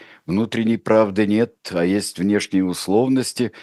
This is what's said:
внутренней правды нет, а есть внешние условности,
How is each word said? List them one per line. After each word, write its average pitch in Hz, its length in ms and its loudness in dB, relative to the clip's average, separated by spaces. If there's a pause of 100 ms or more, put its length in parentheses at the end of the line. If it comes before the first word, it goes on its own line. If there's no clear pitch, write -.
(260)
внутренней 110 500 -2
правды 107 500 2
нет, 110 280 0 (160)
а 87 120 -2
есть 98 360 -2
внешние 95 440 0
условности, 113 880 0 (100)